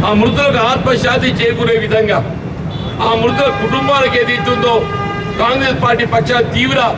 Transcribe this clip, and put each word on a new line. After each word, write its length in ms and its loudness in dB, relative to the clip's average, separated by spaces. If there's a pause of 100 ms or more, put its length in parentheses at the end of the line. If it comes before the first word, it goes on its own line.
ఆ 20 2 (100)
మృతులకు 400 2 (100)
ఆత్మశాంతి 600 0 (100)
చేకూరే 440 0
విధంగా, 340 0 (880)
ఆ 20 2 (120)
మృతుల 260 2 (140)
కుటుంబాలకు 600 0
ఏదైతుందో 520 0 (680)
కాంగ్రెస్ 440 0
పార్టీ 200 2 (100)
పక్షాన 280 2 (140)
తీవ్ర 240 0 (160)